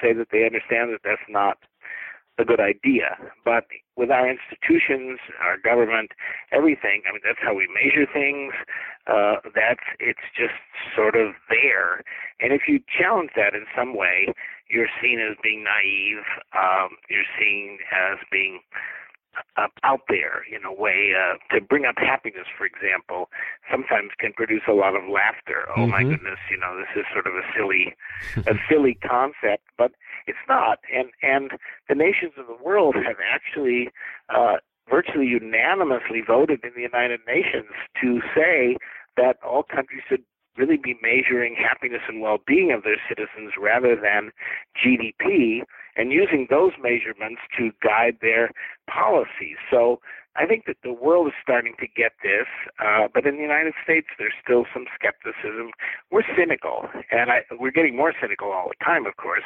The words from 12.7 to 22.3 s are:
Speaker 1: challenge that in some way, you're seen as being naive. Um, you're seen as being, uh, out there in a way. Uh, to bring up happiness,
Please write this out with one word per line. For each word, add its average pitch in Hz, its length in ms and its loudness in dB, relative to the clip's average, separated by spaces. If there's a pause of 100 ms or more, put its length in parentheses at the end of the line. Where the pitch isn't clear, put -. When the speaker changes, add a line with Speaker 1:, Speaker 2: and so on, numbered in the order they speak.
Speaker 1:
challenge 180 380 0
that 101 180 2
in 104 120 -8 (100)
some 127 180 -2
way, 92 380 0 (380)
you're 113 180 2 (140)
seen 120 160 0
as 107 240 -4
being 107 220 -2
naive. 101 600 -2 (320)
Um, 95 400 2 (140)
you're 101 180 -2 (100)
seen 101 380 -2 (160)
as 95 260 0 (120)
being, 95 300 -2 (960)
uh, 104 100 0 (160)
out 135 260 2
there 82 400 -2
in 107 160 -12
a 95 80 -10
way. 98 400 2
Uh, 92 240 2 (160)
to 113 80 4
bring 135 240 0
up 120 140 0
happiness, 117 480 -2 (100)